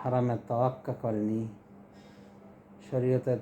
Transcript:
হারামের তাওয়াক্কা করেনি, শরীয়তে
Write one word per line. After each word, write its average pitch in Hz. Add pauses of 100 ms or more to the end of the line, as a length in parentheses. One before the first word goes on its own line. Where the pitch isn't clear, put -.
হারামের 123
তাওয়াক্কা 127
করেনি, 110 (1500)
শরীয়তে 127